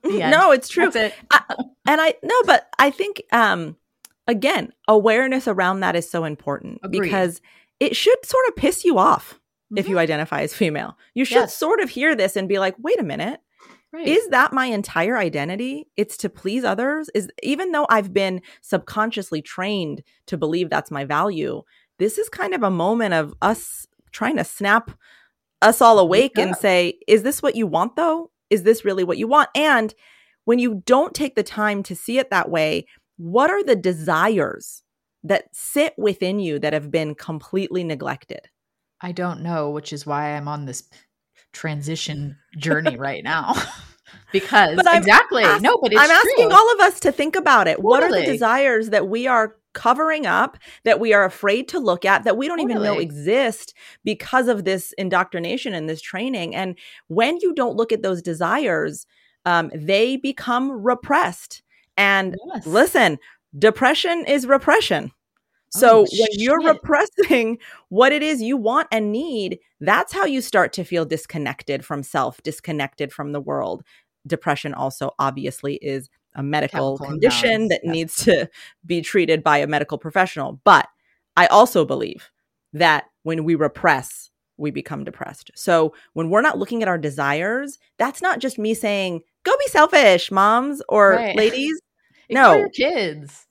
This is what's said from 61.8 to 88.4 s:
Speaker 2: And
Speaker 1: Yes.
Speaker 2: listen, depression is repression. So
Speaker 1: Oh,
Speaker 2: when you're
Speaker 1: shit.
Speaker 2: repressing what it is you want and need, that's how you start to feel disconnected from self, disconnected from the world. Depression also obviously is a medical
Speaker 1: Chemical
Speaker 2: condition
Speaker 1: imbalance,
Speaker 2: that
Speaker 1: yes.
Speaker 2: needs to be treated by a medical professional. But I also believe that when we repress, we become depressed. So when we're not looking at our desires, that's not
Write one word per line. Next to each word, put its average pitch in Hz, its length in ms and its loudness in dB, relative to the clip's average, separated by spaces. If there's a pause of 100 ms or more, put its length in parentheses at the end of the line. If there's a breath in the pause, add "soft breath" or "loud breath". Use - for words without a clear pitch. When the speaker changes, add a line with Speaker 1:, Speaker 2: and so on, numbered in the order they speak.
Speaker 2:
And 190 360 2 (200)
Speaker 1:
Yes. 208 120 -10
Speaker 2:
listen, 190 520 2 (400 soft breath)
depression 285 680 2
is 269 200 0
repression. 262 680 2 (580)
So 226 300 8
Speaker 1:
Oh, 196 100 6
Speaker 2:
when 220 220 2
you're 247 300 2
Speaker 1:
shit. 320 100 4
Speaker 2:
repressing 294 840 0 (320 loud breath)
what 247 220 6
it 294 100 0
is 302 180 -2
you 240 160 -2
want 254 340 0
and 214 220 0
need, 226 460 -6 (220)
that's 196 340 0
how 392 100 0
you 269 160 -2
start 185 340 0
to 180 100 -8
feel 165 200 -4
disconnected 143 800 -8
from 143 180 -8
self, 135 400 -4
disconnected 147 720 -8
from 147 200 -10
the 147 80 -6
world. 135 420 -8 (440 soft breath)
Depression 143 480 -6
also 135 440 -8
obviously 139 580 -6
is 135 340 -10 (240)
a 135 80 -8
medical 143 560 -4
Speaker 1:
Chemical 143 80 -12
Speaker 2:
condition 226 440 0
Speaker 1:
imbalance, 220 200 0
Speaker 2:
that 165 140 0
Speaker 1:
yes. 165 80 -4
Speaker 2:
needs 165 320 -6
to 160 260 2 (340 loud breath)
be 170 160 -4
treated 160 420 0
by 147 160 4
a 147 80 0
medical 147 300 -2
professional. 143 680 -4
But 165 240 6 (480)
I 175 100 6
also 196 400 6
believe 131 440 -8 (440)
that 151 300 2 (180)
when 160 220 -4
we 165 100 0
repress, 147 760 -2 (280)
we 151 120 -6
become 143 340 -10
depressed. - 500 -16
So 160 400 0 (200 soft breath)
when 165 160 -4
we're 208 120 4
not 302 160 0
looking 220 240 -4
at 202 60 0
our 175 100 0
desires, 151 800 -4 (200)
that's 269 220 -2
not 359 200 -2